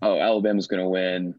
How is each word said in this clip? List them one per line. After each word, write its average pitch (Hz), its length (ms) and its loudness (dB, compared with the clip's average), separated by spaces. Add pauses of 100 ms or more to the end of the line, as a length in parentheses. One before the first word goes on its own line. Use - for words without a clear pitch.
Oh, 98 160 2
Alabama's 104 480 2
gonna 92 220 -2
win. 92 500 -2